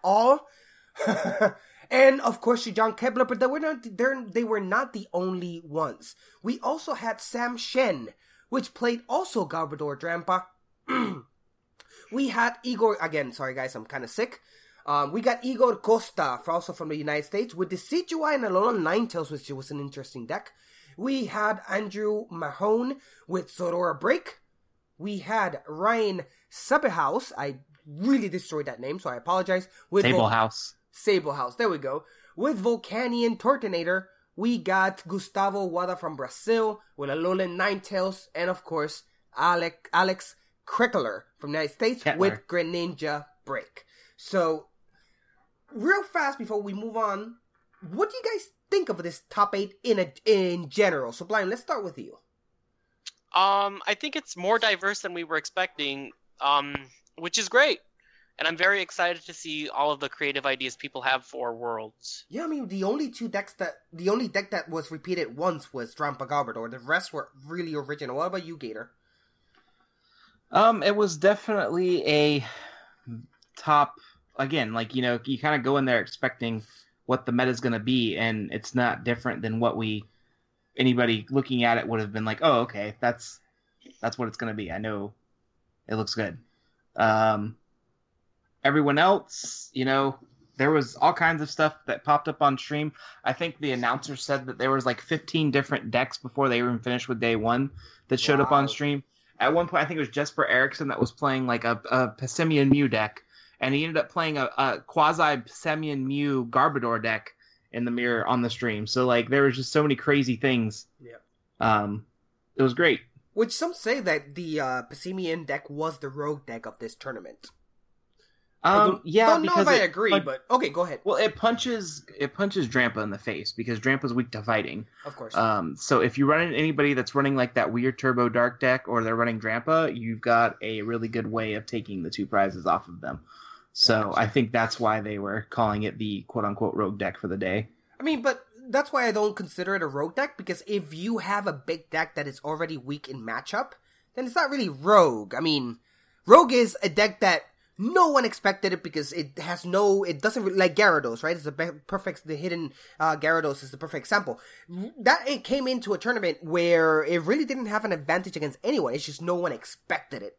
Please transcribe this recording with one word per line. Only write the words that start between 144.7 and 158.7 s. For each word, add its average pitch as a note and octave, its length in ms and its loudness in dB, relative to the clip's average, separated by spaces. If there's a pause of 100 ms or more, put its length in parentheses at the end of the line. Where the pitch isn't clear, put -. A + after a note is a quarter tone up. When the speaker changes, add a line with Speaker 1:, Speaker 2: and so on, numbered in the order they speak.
Speaker 1:
I B2 60 -2
mean, C#3 380 0 (480)
rogue B3 260 10
is A#3+ 300 4
a G3 80 2
deck G3+ 300 2
that F3+ 240 4 (380)
no E4+ 260 6
one C#4 180 4
expected G3 480 0
it - 80 -4
because D3 280 -6
it D3+ 280 -8
has F3 260 -8
no, G3 400 4
it D#3 160 -4
doesn't A3 240 0
re-, F#3+ 80 0
like F3+ 240 4
Gyarados, D3 460 4
right? D#3+ 120 0
It's D3+ 120 -10
a D3+ 60 -8
pe-, E3 180 -4 (160)
perfect, F#3 400 -6
the D#3 100 -6
hidden, E3 380 -6 (240)
uh, D#3+ 180 2
Gyarados D#3 460 0
is C3 80 -14
the C3 80 -16
perfect D#3 240 -8
example. G3 360 0 (600)
That, B3+ 280 4
it C#4 180 -2
came C4+ 220 0
into A#3+ 280 -2
a - 40 -4
tournament G#3+ 440 -2
where E3 640 4
it E3+ 180 0
really B3 240 2
didn't B3+ 200 -4
have G#3+ 200 -2
an G3+ 60 0
advantage E3+ 440 -2
against D3 260 -6
anyone. F#3+ 300 0